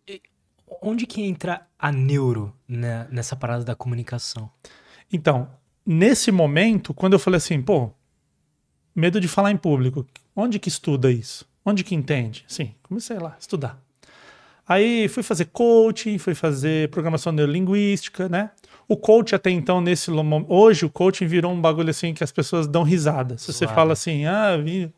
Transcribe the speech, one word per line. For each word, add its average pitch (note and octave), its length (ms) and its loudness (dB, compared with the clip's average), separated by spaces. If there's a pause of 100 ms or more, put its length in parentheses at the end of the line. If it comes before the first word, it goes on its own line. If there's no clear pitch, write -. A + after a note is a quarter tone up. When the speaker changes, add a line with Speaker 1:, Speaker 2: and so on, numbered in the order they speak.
Speaker 1:
E - 140 -18 (580)
onde A3 260 -4
que - 160 -8
entra F#3 440 -6 (120)
a D3 140 -2
neuro, C3 580 0 (160)
né, A#2+ 440 -6
nessa B2 260 -8
parada A#2+ 260 -6
da A#2 120 -6
comunicação? A#2+ 760 -8 (640)
Speaker 2:
Então, D3+ 380 0 (340)
nesse G#3 480 4
momento, F3 600 2
quando F#3+ 180 2
eu G3 60 8
falei F#3 180 2
assim, D#3 240 -2
"Pô, C3 300 0 (1080)
medo F3 240 2
de F3+ 80 0
falar G3+ 220 0
em G#3 60 0
público, C3 500 0 (280)
onde A3 240 -2
que - 100 -8
estuda C3+ 440 0
isso? - 340 -6 (160)
Onde F#3+ 220 0
que - 100 -8
entende?" C3 540 -4
Sim, A#2+ 340 -10
comecei A3+ 360 -10
lá E3 180 -10
a - 20 -20
estudar. - 460 -8 (840)
Aí G#3+ 420 2
fui A3+ 140 -6
fazer E3+ 240 -2
coaching, A3+ 720 2
fui F3 180 -4
fazer D3+ 540 -2
programação D#3+ 440 -4
neurolinguística, F#3 960 0
né? G3 200 -2 (360)
O - 100 0
coach A3 380 4
até F#3 160 2
então, F3+ 300 0
nesse F3 300 0
lo-, D#3 120 0
mo-, D3+ 260 0
hoje G3 360 6
o D#3 60 0
coaching F#3 360 0
virou F3 260 0
um F3 80 -4
bagulho D#3+ 300 2
assim E3 220 -4
que D3+ 100 -6
as D3 80 -4
pessoas D#3+ 360 -2
dão D#3 160 0
risada. D3 560 0
Se - 140 -12
você - 120 -4
Speaker 1:
Zoado. D#3+ 100 -2
Speaker 2:
fala D#3+ 180 4
assim, D3+ 340 -2
"Ah, G3 300 0
vi D#3+ 400 -4